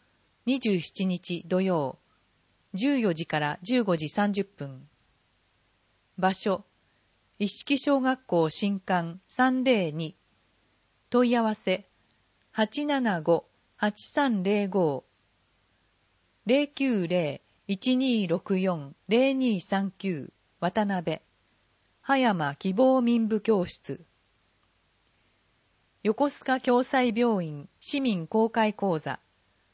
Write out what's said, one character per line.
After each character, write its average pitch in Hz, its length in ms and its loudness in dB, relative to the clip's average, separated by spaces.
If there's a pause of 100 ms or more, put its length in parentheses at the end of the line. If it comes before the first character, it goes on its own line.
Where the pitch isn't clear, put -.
(460)
二 262 140 0
十 202 200 0
七 - 260 -6
日 180 400 -4
土 185 140 0
曜、 170 400 0 (760)
十 269 240 2
四 214 160 2
時 160 120 -6
か 156 140 -2
ら 147 220 -4
十 240 220 2
五 180 140 0
時 156 100 -4
三 208 240 0
十 190 140 -2
分。 135 420 -16 (1300)
場 185 160 0
所、 190 300 -2 (760)
一 208 100 -2
色 - 280 -2
小 277 220 2
学 262 260 -2
校 165 240 2
新 202 300 -2
館 175 480 -2
三 254 380 0
零 202 260 2
二。 160 240 -6 (920)
問 247 200 2
い 240 60 2
合 233 80 2
わ 214 120 0
せ、 - 340 -4 (640)
八 247 340 -2
七 247 360 0
五 165 240 2 (300)
八 - 320 -4
三 240 360 0
零 202 260 0
五。 165 340 0 (1400)
零 277 280 2
九 233 320 0
零 165 360 -2 (260)
一 240 300 0
二 240 300 0
六 180 300 -2
四 170 380 -4 (140)
零 262 280 4
二 240 220 0
三 196 320 -2
九 170 400 -6 (300)
渡 196 240 0
辺。 180 360 -4 (800)
葉 269 160 0
山 175 380 0
希 190 180 -2
望 262 280 4
民 233 260 2
部 208 140 0
教 196 240 2
室。 - 400 -12 (2000)
横 214 260 0
須 - 180 -8
賀 262 160 0
共 247 220 4
済 254 300 0
病 220 320 0
院 147 220 -10 (140)
市 - 180 -4
民 208 260 0
公 220 240 2
開 220 240 0
講 175 260 -2
座。 139 200 -8 (540)